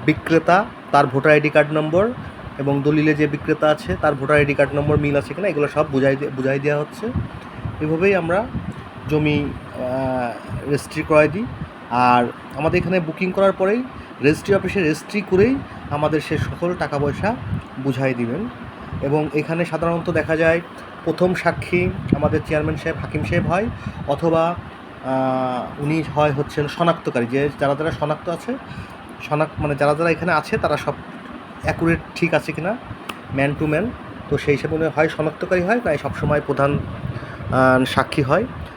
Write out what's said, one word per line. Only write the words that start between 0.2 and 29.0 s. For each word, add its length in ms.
তার 160
ভোটার 240
আইডি 180
কার্ড 220
নম্বর 400
এবং 240
দলিলে 320
যে 140
বিক্রেতা 420
আছে 320
তার 140
ভোটার 220
আইডি 160
কার্ড 220
নম্বর 220
মিল 180
আছে 180
কিনা, 140
এগুলো 200
সব 240
বুঝাই 240
দে-, 200
বুঝাই 240
দেওয়া 200
হচ্ছে। 280
এভাবেই 300
আমরা 300
জমি, 360
আহ, 920
রেজিস্ট্রি 340
করাই 240
দিই। 180
আর 360
আমাদের 240
এখানে 200
বুকিং 320
করার 200
পরেই 320
রেজিস্ট্রি 320
অফিসে 260
রেজিস্ট্রি 400
করেই 340
আমাদের 320
সে 160
সকল 420
টাকা 200
পয়সা 360
বুঝাই 340
দিবেন। 360
এবং 320
এখানে 320
সাধারণত 440
দেখা 280
যায় 240
প্রথম 300
সাক্ষী 560
আমাদের 320
চেয়ারম্যান 300
সাহেব, 240
হাকিম 220
সাহেব 240
হয়, 180
অথবা, 480
আহ, 760
উনি 200
হয় 160
হচ্ছেন 360
শনাক্তকারী, 580
যে 240
যারা 160
যারা 160
শনাক্ত 380
আছে, 280